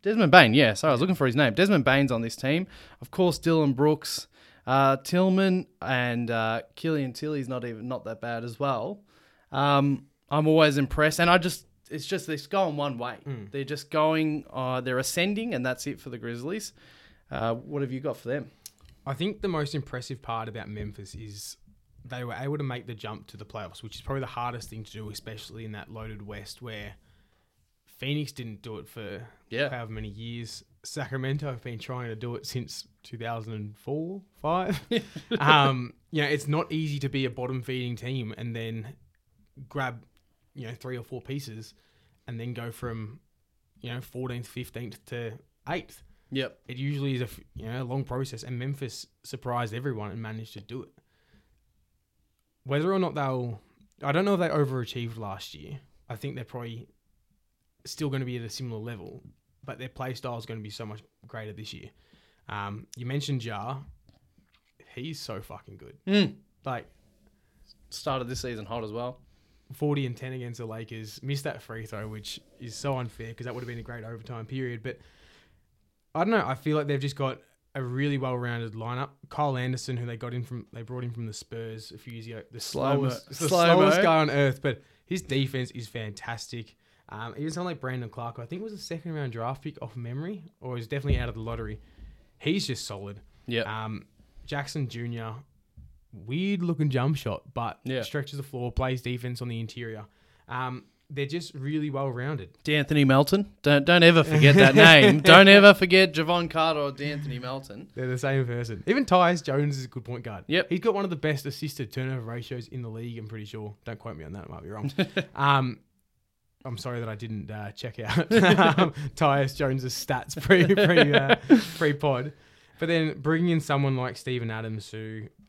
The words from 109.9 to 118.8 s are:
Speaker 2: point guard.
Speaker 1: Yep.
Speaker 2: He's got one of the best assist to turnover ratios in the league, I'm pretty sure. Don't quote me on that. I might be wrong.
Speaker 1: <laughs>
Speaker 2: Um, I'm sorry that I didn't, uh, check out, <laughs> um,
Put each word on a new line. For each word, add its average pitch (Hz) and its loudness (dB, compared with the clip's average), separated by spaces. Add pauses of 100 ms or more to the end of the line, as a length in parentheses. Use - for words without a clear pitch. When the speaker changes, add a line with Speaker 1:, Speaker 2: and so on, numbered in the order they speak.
Speaker 2:
point 120 -10
guard. 104 -10
Speaker 1:
Yep. 170 0
Speaker 2:
He's 175 0
got 233 2
one 196 -2
of 185 -4
the 170 -4
best 143 -2
assist 143 -8
to 123 -6
turnover 131 -6
ratios 117 -10
in 127 -10
the 117 -10
league, 113 -10
I'm 107 -12
pretty 107 -12
sure. 104 -12 (100)
Don't 113 -10
quote 110 -12
me 78 -14
on 78 -12
that. 95 -12
I - -14
might 82 -14
be 87 -14
wrong. 110 -8 (220)
Speaker 1:
<laughs> - -6
Speaker 2:
Um, 135 2 (840)
I'm 117 -8
sorry 123 -8
that 113 -6
I 110 -8
didn't, 107 -10
uh, 104 -10
check - -12
out, 117 0
<laughs> 165 0
um, 175 6 (220)